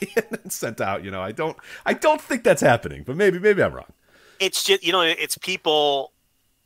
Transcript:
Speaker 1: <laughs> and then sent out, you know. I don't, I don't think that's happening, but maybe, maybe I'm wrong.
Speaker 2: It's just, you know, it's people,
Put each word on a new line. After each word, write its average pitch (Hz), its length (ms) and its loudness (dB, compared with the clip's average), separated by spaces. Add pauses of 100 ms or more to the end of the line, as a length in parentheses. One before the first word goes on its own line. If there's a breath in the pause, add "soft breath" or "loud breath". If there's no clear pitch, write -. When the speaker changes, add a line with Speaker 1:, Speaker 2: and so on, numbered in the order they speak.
Speaker 1:
<laughs> - 140 -8
and 220 140 -2
then 220 200 -10
sent 117 300 -8
out, 98 220 -4
you 98 80 -12
know. 95 120 -8
I 98 100 -8
don't, 156 240 -6 (280 loud breath)
I - 100 0
don't 311 260 2
think - 240 -6
that's - 160 4
happening, 76 420 0
but 123 140 -8
maybe, 185 220 2
maybe 190 240 2
I'm 90 100 0
wrong. - 200 -16 (460 soft breath)
Speaker 2:
It's 185 240 -2
just, 196 220 2
you 165 80 0
know, 185 80 2
it's 160 380 -2
people, 151 760 0 (540)